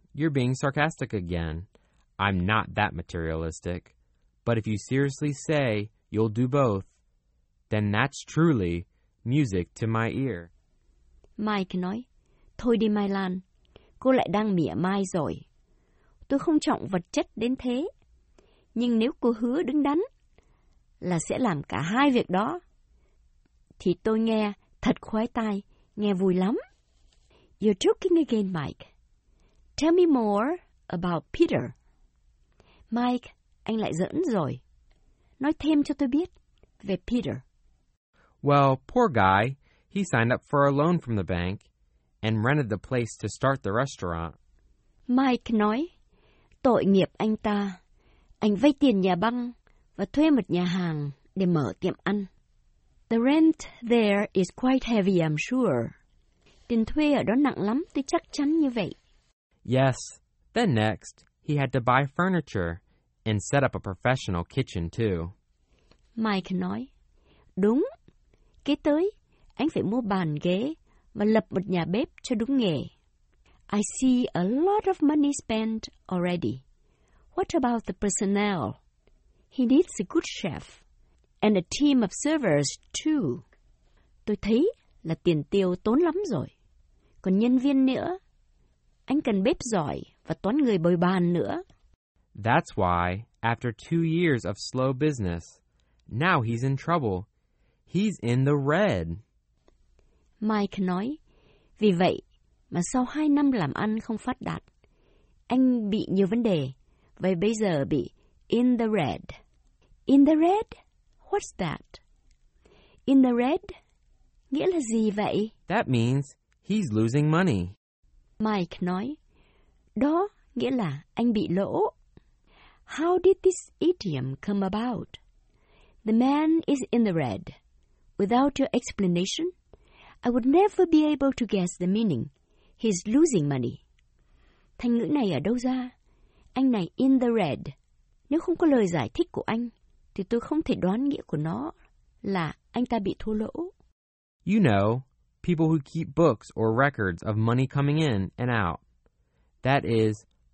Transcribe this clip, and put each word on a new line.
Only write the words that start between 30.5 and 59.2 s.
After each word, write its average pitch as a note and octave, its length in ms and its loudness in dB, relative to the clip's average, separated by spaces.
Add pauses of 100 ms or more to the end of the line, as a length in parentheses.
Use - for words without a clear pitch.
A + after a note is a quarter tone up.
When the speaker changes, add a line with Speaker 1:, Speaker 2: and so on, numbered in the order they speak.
Speaker 2:
about F3 460 -4
Peter. D#4 300 2 (1300)
Mike, B3 400 -2 (320)
anh A3+ 140 -6
lại G3+ 180 -4
giỡn F#3 280 -2 (100)
rồi. C3+ 280 -2 (800)
Nói C#4+ 200 -2
thêm D4 240 2
cho C#4 160 -4
tôi C#4+ 100 0
biết D4+ 220 -2 (520)
về G3 140 -2 (100)
Peter. G#3 300 -2 (1080)
Speaker 1:
Well, C#3 340 4
poor A#3+ 380 0
guy. G#2 400 4 (360)
He G3+ 120 -4 (100)
signed A#2 220 2
up - 60 -2 (100)
for C#3+ 160 4
a C#3 40 4
loan D3+ 280 2
from A#2+ 180 -4
the F#2 180 -2
bank F2+ 260 -4 (600)
and A2 160 0 (100)
rented C3+ 240 0
the G#2 180 -6
place B2 220 -4 (120)
to A2 60 -6
start C3+ 340 -2
the G2 80 -4 (100)
restaurant. E2+ 540 -6 (720)
Speaker 2:
Mike B3+ 460 0
nói, A3 360 0 (760)
"Tội A#3+ 220 4
nghiệp F#3+ 240 4 (100)
anh G#3+ 180 -2
ta. G3+ 440 -4 (580)
Anh G#3 180 2
vay C#4 240 4
tiền A#3+ 200 4
nhà F#3 160 2
băng A#3+ 360 -2 (440)
và G3 80 -4
thuê D4+ 260 2
một B3 200 2
nhà F3 140 0
hàng E3+ 460 -2 (240)
để F#3+ 120 0
mở D#3 340 2
tiệm F3+ 220 -2
ăn." G3 240 -2 (840)
The A3+ 160 2
rent D#4+ 320 6 (340)
there G#3 420 4
is F#3+ 140 2 (100)
quite B3+ 300 0
heavy, G3+ 260 2
I'm D#3+ 260 2
sure. E3+ 500 0 (800)
Tiền A3+ 160 0
thuê D4 280 0
ở A#3 100 2
đó G#3 120 0
nặng C4+ 280 0
lắm, A#3+ 220 -2 (100)
tôi C#4 120 -2
chắc - 160 -2 (100)
chắn D4+ 260 0
như C#4+ 120 2
vậy. A#3 240 -4 (720)